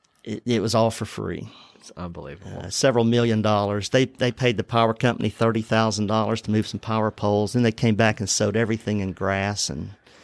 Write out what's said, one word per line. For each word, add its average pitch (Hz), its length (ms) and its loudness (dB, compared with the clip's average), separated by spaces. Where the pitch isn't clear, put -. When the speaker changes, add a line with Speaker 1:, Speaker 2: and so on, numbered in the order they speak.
Speaker 1:
it, 110 220 -10
it 117 160 0
was 113 120 -2
all 113 180 2
for - 120 -8
free. 104 460 -8
Speaker 2:
It's - 220 -20
unbelievable. 87 600 -14
Speaker 1:
Uh, 90 120 -12
several 120 340 2
million 117 380 2
dollars. 104 480 0
They, 131 160 4
they 127 260 -2
paid 123 240 0
the 90 80 -4
power 117 300 2
company 117 360 0
thirty 113 320 0
thousand 110 460 0
dollars 110 360 0
to 104 80 -4
move 107 160 2
some 107 120 -10
power 110 320 -2
poles. 104 400 0
Then 123 120 2
they 113 100 4
came 113 220 2
back 107 260 2
and 95 80 -6
sowed 104 260 0
everything 107 460 -2
in 95 100 -4
grass, 98 580 -2
and 80 200 -8